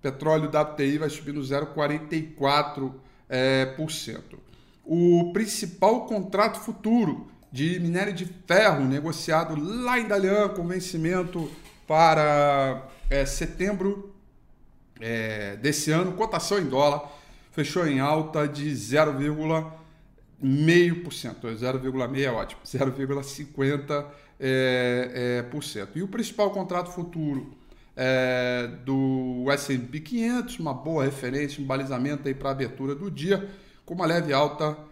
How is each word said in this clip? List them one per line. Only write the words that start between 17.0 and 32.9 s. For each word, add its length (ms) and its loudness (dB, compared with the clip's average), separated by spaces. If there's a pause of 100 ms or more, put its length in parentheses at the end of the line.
fechou 340 0
em 140 2
alta 480 0
de 260 -4
zero 420 2
vírgula 640 -2 (640)
meio 600 6
por 100 -10
cento, 420 -8
zero 220 -2
vírgula 300 -2
meio 180 0
é 60 0
ótimo, 340 -4
zero 260 0
vírgula 300 -4
cinquenta, 840 -2 (320)
é, 760 2
é, 300 -2
por 200 -8
cento. 300 -10
E 80 -6
o 60 -6
principal 420 -2
contrato 400 -4
futuro, 640 -6 (420)
é, 720 0 (160)
do 680 0
S 200 0
and 100 0
P 180 -8
quinhentos, 580 -4
uma 160 -4
boa 300 -2
referência, 600 -4
um 40 -6
balizamento 600 -2
aí 60 -2
pra 160 -4
abertura 460 -4